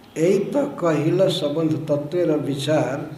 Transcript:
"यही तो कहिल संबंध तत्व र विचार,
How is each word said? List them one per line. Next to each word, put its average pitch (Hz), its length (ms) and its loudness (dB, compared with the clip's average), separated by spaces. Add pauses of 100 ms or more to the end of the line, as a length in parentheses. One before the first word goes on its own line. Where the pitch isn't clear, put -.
(180)
"यही 180 220 4
तो 269 260 0
कहिल 170 640 2
संबंध 156 640 -2
तत्व 147 280 -2
र 160 120 2
विचार, 139 840 -2